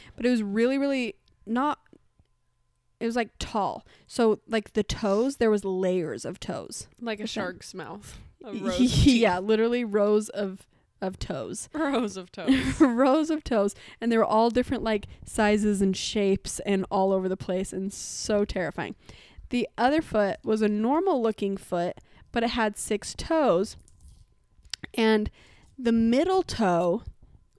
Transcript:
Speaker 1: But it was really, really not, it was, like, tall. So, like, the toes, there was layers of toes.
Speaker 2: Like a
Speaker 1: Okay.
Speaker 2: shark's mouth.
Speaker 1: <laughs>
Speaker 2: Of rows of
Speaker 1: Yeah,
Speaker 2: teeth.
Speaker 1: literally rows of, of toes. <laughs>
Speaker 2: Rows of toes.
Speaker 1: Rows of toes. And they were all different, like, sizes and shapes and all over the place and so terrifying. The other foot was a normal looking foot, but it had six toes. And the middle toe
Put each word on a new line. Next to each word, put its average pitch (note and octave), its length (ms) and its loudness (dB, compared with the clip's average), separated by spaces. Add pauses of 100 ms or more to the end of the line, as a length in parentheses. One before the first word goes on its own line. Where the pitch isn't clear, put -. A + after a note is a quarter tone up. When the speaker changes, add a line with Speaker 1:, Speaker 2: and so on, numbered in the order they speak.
(160)
Speaker 1:
But A3+ 100 -4
it B3 40 4
was A#3 140 2
really, A3+ 340 0
really C4+ 380 -2 (320)
not, B3+ 320 -2 (1200)
it A3+ 80 -6
was, A#3 80 -4
like, A3+ 140 -2 (100)
tall. F#3+ 440 -4 (220)
So, A3+ 420 2
like, A3 260 -4
the G#3 100 0
toes, A3+ 540 0
there A3+ 120 4
was G#3 160 2
layers F#3 600 -2
of F3 160 -10
toes. - 460 -10 (140)
Speaker 2:
Like A3 180 -6
a G#3+ 40 -10
Speaker 1:
Okay. G#3+ 80 -6
Speaker 2:
shark's F#3 420 -8
mouth. G3 460 -14 (120)
Speaker 1:
<laughs> - 120 -20
Speaker 2:
Of - 180 -10
rows - 180 -2
of B3+ 280 6
Speaker 1:
Yeah, A3+ 320 6
Speaker 2:
teeth. G3 80 -6
Speaker 1:
literally A#3 380 2
rows G#3 440 2
of, F#3+ 380 -8 (340)
of F#3+ 180 -6
toes. - 520 -8
<laughs> - 20 -20
Speaker 2:
Rows C4 440 -2
of F3+ 160 -16
toes. C4 480 0
Speaker 1:
Rows C#4 480 4
of D#4 160 -2
toes. G3+ 300 0 (260)
And A#3 100 0
they A3+ 60 4
were A3 80 6
all A3+ 240 4
different, A#3+ 340 -2
like, G#3+ 220 -2 (200)
sizes G#3 560 2
and F#3+ 140 2
shapes - 680 -2
and G3 260 0
all F#3+ 220 2
over F#3+ 160 0
the F#3 80 -4
place F#3 340 -4
and F#3+ 220 -6
so - 500 -2
terrifying. E3 520 -6 (540)
The B3 280 -2
other C#4 240 2
foot G#3 420 -2
was A3 180 0
a G#3+ 60 2
normal C4 540 0
looking G#3 340 -2
foot, F3 420 -4 (360)
but A#3 100 -2
it A#3+ 60 0
had A3+ 280 -2
six - 380 -6
toes. A3+ 640 0 (1160)
And A3 360 2 (480)
the A#3 160 0
middle C4+ 500 4
toe F3+ 600 0 (560)